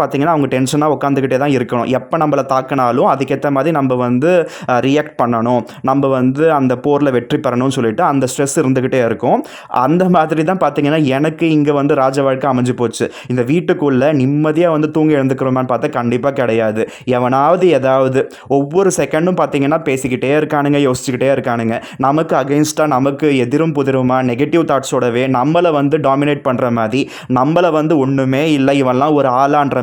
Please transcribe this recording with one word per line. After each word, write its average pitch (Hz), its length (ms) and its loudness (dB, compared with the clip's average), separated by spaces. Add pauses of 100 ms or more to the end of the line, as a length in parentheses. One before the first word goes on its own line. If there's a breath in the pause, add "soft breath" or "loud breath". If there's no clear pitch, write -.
பார்த்தீங்கன்னா 147 320 0
அவங்க 143 220 0
டென்ஷனா 147 400 0
உட்காந்துக்கிட்டே 139 480 -2
தான் 143 140 0
இருக்கணும். 117 400 -2
எப்ப - 200 -4
நம்மள 143 280 0
தாக்குனாலும் 131 680 0
அதுக்கேத்த 135 420 -2
மாதிரி 143 240 0
நம்ம 131 160 0
வந்து, 123 340 0 (400 loud breath)
அ, 127 100 2
ரியாக்ட் 139 420 -2
பண்ணணும், 117 420 0 (180 loud breath)
நம்ம 139 260 0
வந்து 135 440 2
அந்த 131 240 2
போர்ல 143 360 0
வெற்றி 123 260 0
பெறணும்னு 127 400 -2
சொல்லிட்டு 113 260 0
அந்த 139 280 0
ஸ்ட்ரெஸ் 139 300 -2
இருந்துகிட்டே 127 440 0
இருக்கும். 123 380 0 (420 loud breath)
அந்த 180 240 2
மாதிரி 160 340 2
தான் 180 220 0
பார்த்தீங்கன்னா 147 380 0
எனக்கு 156 480 0
இங்க 151 280 2
வந்து 143 160 2
ராஜ 135 260 0
வாழ்க்கை 135 300 0
அமைஞ்சு 123 240 0
போச்சு. 117 360 -2 (160 loud breath)
இந்த 127 140 -2
வீட்டுக்குள்ள 147 800 0
நிம்மதியா 151 540 2
வந்து 151 160 0
தூங்கி 156 240 2
எழுந்துக்கிறோமான்னு 131 580 0
பார்த்தா 123 160 -2
கண்டிப்பா 123 400 -2
கிடையாது. 113 600 0 (160 loud breath)
எவனாவது 135 640 2 (120)
ஏதாவது 131 500 2 (180 loud breath)
ஒவ்வொரு 147 500 0
செகண்டும் 165 440 0
பார்த்தீங்கன்னா 147 480 0
பேசிக்கிட்டே 127 500 -2
இருக்கானுங்க, 147 480 0
யோசிச்சுக்கிட்டே 127 480 -2
இருக்கானுங்க. 120 460 -2 (160 loud breath)
நமக்கு 156 380 0
against-ஆ, 151 580 0
நமக்கு 139 440 0
எதிரும் 147 380 0
புதிருமா 131 420 0 (120)
நெகட்டிவ் 151 420 0
தாட்ஸோடவே 123 500 0 (160)
நம்மள 160 340 2
வந்து 143 260 0
டாமினேட் 143 500 0
பண்ற 123 240 0
மாதிரி, 117 380 -2 (240 loud breath)
நம்மள 160 380 2
வந்து 156 260 2
ஒண்ணுமே 135 600 0
இல்ல, 135 160 2
இவன்லாம் 135 400 2
ஒரு 139 160 2
ஆளான்ற 135 540 2